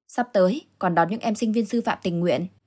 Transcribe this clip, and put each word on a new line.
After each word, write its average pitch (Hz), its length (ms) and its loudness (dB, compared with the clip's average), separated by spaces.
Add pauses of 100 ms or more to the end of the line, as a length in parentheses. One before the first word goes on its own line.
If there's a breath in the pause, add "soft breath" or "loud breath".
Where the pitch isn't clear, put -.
Sắp 240 260 -4
tới, 196 320 2 (140)
còn 175 160 0
đón 170 140 4
những 220 100 -6
em 214 160 -2
sinh 220 160 -2
viên 220 140 0
sư 233 200 -2
phạm - 180 -4
tình 170 160 -2
nguyện, 170 280 0 (200)